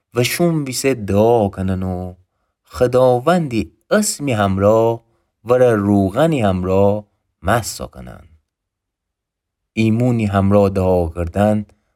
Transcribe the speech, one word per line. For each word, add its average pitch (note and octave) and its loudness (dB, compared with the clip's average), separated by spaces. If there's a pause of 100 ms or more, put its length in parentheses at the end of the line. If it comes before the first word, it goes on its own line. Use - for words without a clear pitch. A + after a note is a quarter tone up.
(140)
وشون D#3 0
ویسه C3 -2
دعا G#2 2
کنن F#2+ -4
و F#2 -8 (480)
خداوندی B2+ 0 (180)
اسمی G3 -2
همراه G#2+ 0 (400)
ور B2 4
روغنی G#2 0
همراه G2 0 (360)
مسا G2 -4
کنن. B1 -20 (1400)
ایمونی A2+ 0
همراه G2 4
دعا F#2 0
کردن G2+ -2 (300)